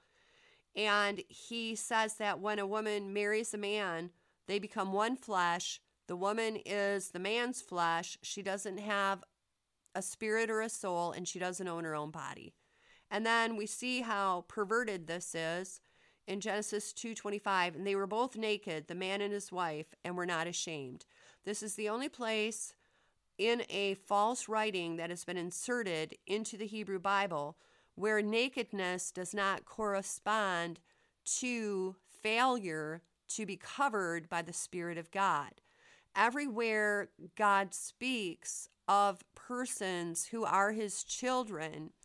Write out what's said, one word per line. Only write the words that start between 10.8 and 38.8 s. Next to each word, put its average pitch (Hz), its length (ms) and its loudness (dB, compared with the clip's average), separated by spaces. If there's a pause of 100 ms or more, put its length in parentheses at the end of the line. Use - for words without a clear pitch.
and 175 160 -4
she - 100 -6
doesn't 180 300 -2
own 170 160 -2
her 156 100 -2
own 151 160 -2
body. 151 460 -10 (560)
And 214 120 0
then 226 320 4
we 208 120 -2
see 254 340 -2
how 196 460 0
perverted 214 580 0
this 170 300 -4
is 170 440 -2 (460)
in 196 140 -2
Genesis 208 520 -2
two 226 220 -6
twenty-five, 196 640 0
"And 175 100 -4
they 202 100 2
were 196 120 0
both 226 280 0
naked, 202 520 -2
the 175 80 -6
man 190 260 -2
and 202 100 0
his 202 200 -4
wife, 165 420 -4 (100)
and 180 140 -4
were 175 80 0
not 170 220 0
ashamed." 151 580 -6 (400)
This 208 160 -4
is 208 140 -4
the 208 140 -2
only 254 200 -2
place 220 640 -2 (640)
in 240 320 4
a 196 240 0
false 208 560 2
writing 196 460 0
that 170 160 -4
has 175 120 -8
been 180 140 -4
inserted 175 880 -2
into 208 320 -2
the 214 80 -4
Hebrew 196 320 -4
Bible 180 640 0 (360)
where 208 280 2
nakedness 208 880 0
does 180 240 -6
not 196 300 0
correspond 196 1120 0 (440)
to 208 720 0 (280)
failure 196 800 2 (240)
to - 180 -4
be 190 100 -4
covered 185 720 0
by 170 120 0
the 170 120 -6
Spirit 170 440 -4
of 170 140 -10
God. 180 500 2 (540)
Everywhere 220 960 2 (260)
God 196 400 4
speaks - 920 -4 (200)